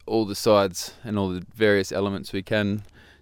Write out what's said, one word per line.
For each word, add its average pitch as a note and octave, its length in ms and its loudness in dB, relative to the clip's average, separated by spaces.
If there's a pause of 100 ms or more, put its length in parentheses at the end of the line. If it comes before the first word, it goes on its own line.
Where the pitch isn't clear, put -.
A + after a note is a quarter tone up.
all A2 200 0
the G2+ 100 -8
sides G2 580 2 (100)
and G#2+ 140 -4
all G2 120 0
the F2+ 140 -6 (120)
various G#2 360 4
elements G2 420 -4
we G2 100 -4
can G#2 400 -2 (380)